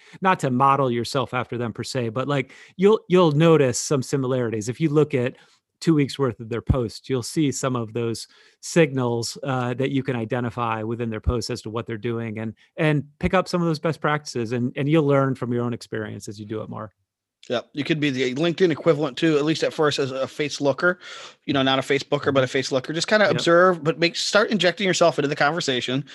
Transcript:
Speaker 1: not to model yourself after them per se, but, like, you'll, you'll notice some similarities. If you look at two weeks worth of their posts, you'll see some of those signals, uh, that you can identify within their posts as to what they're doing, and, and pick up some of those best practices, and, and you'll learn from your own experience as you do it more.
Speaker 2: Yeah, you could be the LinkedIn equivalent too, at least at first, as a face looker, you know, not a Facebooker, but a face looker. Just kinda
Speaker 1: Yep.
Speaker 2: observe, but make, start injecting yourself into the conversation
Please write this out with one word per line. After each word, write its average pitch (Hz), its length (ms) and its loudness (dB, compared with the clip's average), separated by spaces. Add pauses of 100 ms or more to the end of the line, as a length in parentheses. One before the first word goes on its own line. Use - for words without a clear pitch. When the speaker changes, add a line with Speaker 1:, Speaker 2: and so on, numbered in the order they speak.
(200)
Speaker 1:
not 185 200 2
to 143 100 0
model 135 400 4
yourself 120 460 -2
after 120 240 -6
them 117 140 -4
per 120 100 -8
se, 120 260 -4
but, 127 180 -4
like, 135 240 -2 (240)
you'll, 202 320 4
you'll 170 260 4
notice 151 460 4
some 143 220 0
similarities. 123 680 -2
If 123 140 -4
you 160 80 2
look 147 240 2
at 127 220 -2 (460)
two 165 120 4
weeks 143 240 0
worth 131 220 -2
of 113 100 -12
their 113 140 -6
posts, - 440 -2
you'll 131 140 -2
see 143 300 0
some 131 240 -2
of 110 180 -6
those 117 340 -4 (340)
signals, 131 840 0
uh, 127 320 -2
that 135 160 -2
you 135 100 -2
can 127 140 -4
identify 117 680 -4
within 113 300 -4
their 107 100 -6
posts 123 300 -2
as 117 100 -8
to 113 80 -10
what 110 160 -6
they're 117 140 -6
doing, 113 400 -6
and, 110 160 -6 (220)
and 151 260 2 (160)
pick 185 160 0
up 185 120 2
some 175 140 0
of 170 60 2
those 160 100 0
best - 240 -4
practices, 147 520 -2
and, 123 220 -2
and 143 140 -2
you'll 156 160 4
learn 139 300 2
from 120 180 -4
your 120 100 0
own 120 100 -4
experience 107 540 -10
as 104 120 -14
you 107 80 -14
do 110 160 -8
it - 60 -14
more. 107 240 -12 (560)
Speaker 2:
Yeah, 120 120 -2 (120)
you 143 100 -4
could 160 160 -2
be 147 100 0
the 127 240 -2
LinkedIn 170 380 2
equivalent 147 460 0
too, 160 200 2
at 143 80 0
least 156 180 0
at 131 80 2
first, 147 280 2
as 135 120 0
a 131 160 -4
face 147 320 -6
looker, 147 380 2 (480)
you 143 80 -2
know, 139 80 2
not 135 160 4
a 135 60 0
Facebooker, 143 500 0
but 135 100 4
a 127 40 0
face 131 240 -2
looker. 135 200 -2
Just 160 160 -4
kinda 214 180 4
Speaker 1:
Yep. 147 100 2
Speaker 2:
observe, 170 480 4
but 160 160 -2
make, 165 160 0
start - 340 2
injecting 185 380 0
yourself 170 320 2
into 143 80 0
the 147 80 -2
conversation 139 680 0 (120)